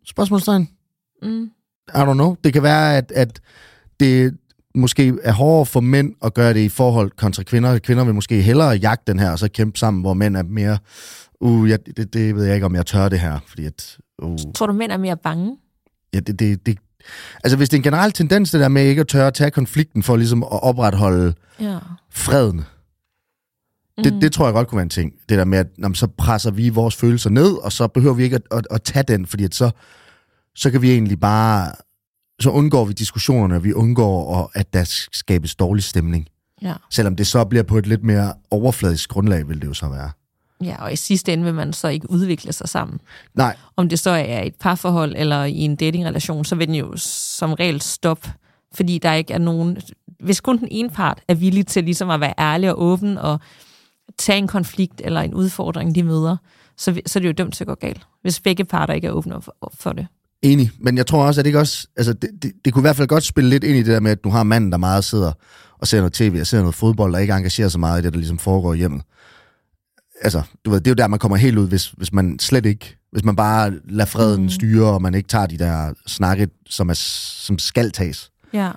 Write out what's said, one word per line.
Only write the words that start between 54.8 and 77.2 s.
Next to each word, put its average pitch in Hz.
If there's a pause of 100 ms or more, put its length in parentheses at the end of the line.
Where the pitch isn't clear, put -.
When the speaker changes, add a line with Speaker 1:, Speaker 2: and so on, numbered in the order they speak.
Speaker 2:
eller 165
en 160
udfordring, 170
de 175
møder, 160 (400)
så -
vi-, 170
så -
er -
det 180
jo 160
dømt 175
til -
at 190
gå -
galt, - (140)
hvis 175
begge 185
parter 151
ikke 165
er -
åbne 160
for, - (240)
for -
det. - (340)
Speaker 1:
Enig, 139
men 127
jeg 127
tror 147
også, 143
at 139
det 147
ikke 147
også, - (100)
altså, 117
det, - (120)
det, - (140)
det 127
kunne 131
i -
hvert 147
fald 139
godt 151
spille 131
lidt 135
ind 147
i 127
det 110
der 113
med, 107
at 104
du 101
har 113
manden, 107
der 87
meget 95
sidder 95 (480)
og -
ser 110
noget 90
T -
V 98
og 73
ser 117
noget 87
fodbold, 104
og 92
ikke 101
engagerer 95
sig 87
meget 85
i 85
det, 82
der 85
ligesom 82
foregår 92
i 80
hjemmet. 73 (1200)
Altså, 80 (240)
du 107
ved, 98
det 85
er 127
jo 123
der, 117
man 104
kommer 101
helt 117
ud, 101
hvis, 90
hvis 87
man 90
slet 127
ikke, - (140)
hvis 104
man 104
bare 107 (160)
lader 104
freden 104
Speaker 2:
Mhm. 92
Speaker 1:
styre, 110
og 98
man 90
ikke 98
tager 104
de 82
der 80 (140)
snakke, 95 (220)
som 87
er, 85
som -